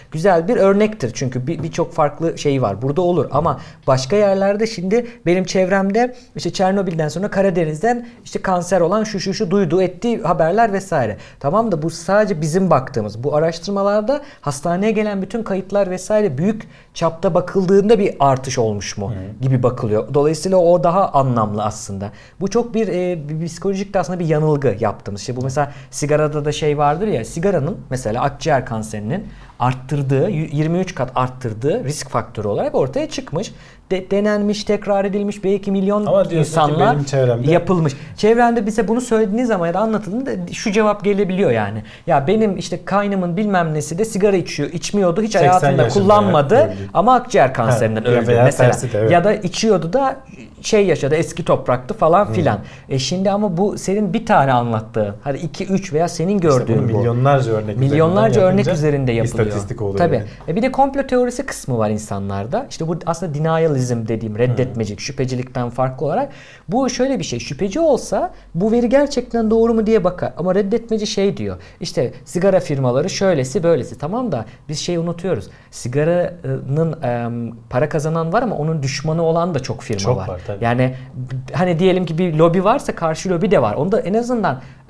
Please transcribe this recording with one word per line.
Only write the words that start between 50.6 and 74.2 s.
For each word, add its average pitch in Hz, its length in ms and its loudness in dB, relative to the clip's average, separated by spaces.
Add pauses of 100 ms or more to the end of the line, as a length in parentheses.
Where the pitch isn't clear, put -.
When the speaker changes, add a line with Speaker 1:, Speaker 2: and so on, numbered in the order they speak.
Speaker 1:
şey 208 240 2
yaşadı, 143 280 2
eski 160 300 -2
topraklı 131 500 0
falan 170 320 4
Speaker 2:
Hmm. 110 80 -4
Speaker 1:
filan. 127 240 2 (300)
E 139 100 -2
şimdi 185 320 -2
ama 202 260 0
bu 196 220 0
senin 196 340 -2
bir 220 140 -4
tane 139 260 4
anlattığın, 113 720 0
hadi 139 160 -4
iki, 170 280 -8
üç 190 260 -2
veya 165 160 2
senin 175 280 0
Speaker 2:
İşte 170 120 2
Speaker 1:
gördüğün 120 300 4
Speaker 2:
bunu 120 140 2
Speaker 1:
bu. 107 60 2
Speaker 2:
milyonlarca 120 540 2
örnek 107 100 0 (140)
üzerinden 135 140 2
Speaker 1:
Milyonlarca 190 500 4
örnek 185 260 4
Speaker 2:
yapınca 175 60 2
Speaker 1:
üzerinde 143 400 2
yapılıyor. 113 340 0
Speaker 2:
istatistik 104 360 -4
oluyor 98 160 -2
Speaker 1:
Tabii. 160 180 2
Speaker 2:
yani. 104 100 -4 (220)
Speaker 1:
E 160 80 -4
bir 220 60 0
de 262 100 0
komplo 277 300 0
teorisi 247 440 0
kısmı - 320 -4
var 107 120 2
insanlarda. 104 800 -4
İşte 160 180 -6
bu 175 80 -2 (100)
aslında 160 280 -4
denialism 143 760 0
dediğim, 113 260 -4
Speaker 2:
Hmm. 107 40 -4
Speaker 1:
reddetmecilik, 117 640 -2
şüphecilikten 127 720 -6
farklı 131 360 -2
olarak. 233 220 -2 (400)
Bu 240 220 0
şöyle 254 280 -2
bir 165 60 -6
şey. 120 160 -6
Şüpheci 190 400 -4
olsa 294 520 0 (220)
bu 208 180 0
veri 240 160 2
gerçekten 247 640 0
doğru 226 240 4
mu 220 120 2
diye 214 180 4
bakar. 175 320 -2
Ama 180 180 0
reddetmeci 214 520 0
şey 196 300 0
diyor. 101 200 -6 (240)
İşte 147 320 -2 (120)
sigara 185 360 2
firmaları 135 500 0
şöylesi, 170 520 0
böylesi. 160 360 0
Tamam 214 340 -4